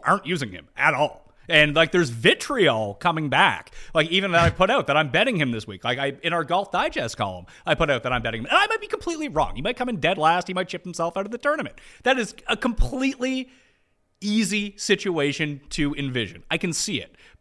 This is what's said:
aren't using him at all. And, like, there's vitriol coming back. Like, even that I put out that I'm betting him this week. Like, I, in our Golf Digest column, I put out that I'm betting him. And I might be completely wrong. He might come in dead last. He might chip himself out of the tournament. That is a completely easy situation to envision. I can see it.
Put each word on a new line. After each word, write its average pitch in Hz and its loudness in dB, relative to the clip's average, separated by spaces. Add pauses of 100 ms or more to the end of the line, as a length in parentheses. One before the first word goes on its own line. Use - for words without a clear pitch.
aren't 190 0
using 139 -4
him 87 -16 (100)
at 147 2
all. 139 -2 (280)
And, 151 6
like, 165 4
there's 170 2
vitriol 117 2
coming 160 -2
back. 131 2 (220)
Like, 160 2
even 190 0
that 170 4
I 165 4
put 185 2
out 254 0
that 143 4
I'm 151 2
betting 208 2
him 147 0
this 113 -6
week. 95 -12
Like, 123 -2
I, 139 -2 (100)
in 165 -2
our 170 0
Golf 190 0
Digest 175 -4
column, 92 -6 (180)
I 160 2
put 156 2
out 127 0
that 127 -2
I'm 120 0
betting 113 -4
him. 117 -10
And - 2
I 392 2
might 440 -4
be 427 -12
completely 339 -6
wrong. - -2
He 127 -6
might 226 -4
come 247 -4
in 226 -4
dead 165 2
last. 170 2
He 190 -6
might 185 -4
chip - -10
himself 170 -6
out 196 -4
of 208 -12
the 240 -8
tournament. 285 -4 (280)
That 359 2
is 226 -2 (140)
a - 0
completely 254 0 (720)
easy 208 0
situation 151 0
to 147 -2
envision. 127 -4
I 165 -2
can 175 -4
see 151 -4
it. - -18 (240)